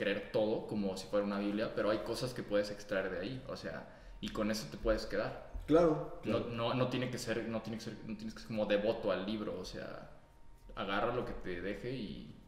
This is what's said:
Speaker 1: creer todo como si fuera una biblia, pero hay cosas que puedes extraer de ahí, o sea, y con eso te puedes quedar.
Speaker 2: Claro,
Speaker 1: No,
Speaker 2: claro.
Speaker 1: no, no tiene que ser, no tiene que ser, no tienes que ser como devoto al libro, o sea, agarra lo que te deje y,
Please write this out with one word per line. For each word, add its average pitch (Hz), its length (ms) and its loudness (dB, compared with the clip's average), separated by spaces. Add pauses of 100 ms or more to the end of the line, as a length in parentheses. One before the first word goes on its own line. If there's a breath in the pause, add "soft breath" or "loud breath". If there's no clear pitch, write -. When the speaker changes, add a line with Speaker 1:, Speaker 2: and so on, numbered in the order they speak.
Speaker 1:
creer 101 300 0
todo 110 340 2
como 98 300 0
si - 100 -8
fuera 101 180 4
una 101 140 0
biblia, 104 360 0
pero 104 160 4
hay 110 80 4
cosas 120 340 -2
que 107 100 -4
puedes 104 280 2
extraer 98 400 0
de 87 80 -2
ahí, 127 280 -4
o - 80 -6
sea, 85 320 -8 (340 loud breath)
y 107 80 -4
con 107 220 0
eso 107 180 -2
te 104 80 -10
puedes 110 280 2
quedar. - 440 -4 (180)
Speaker 2:
Claro, 156 580 6
Speaker 1:
No, 117 140 2
Speaker 2:
claro. 113 160 -2
Speaker 1:
no, 117 180 0
no 123 160 4
tiene 127 220 0
que 120 80 -4
ser, 110 280 -2
no 113 140 -2
tiene 110 160 -6
que 110 80 -10
ser, 110 80 -8 (140)
no 110 100 -4
tienes 110 160 -8
que - 60 -12
ser - 80 -12
como 107 180 0
devoto 104 460 4
al 92 140 0
libro, 104 340 -2
o 92 60 -6
sea, - 440 -10 (680)
agarra 107 400 2
lo 120 100 0
que 98 80 -4
te 87 280 -4
deje 101 300 -4
y, 113 440 -6 (120)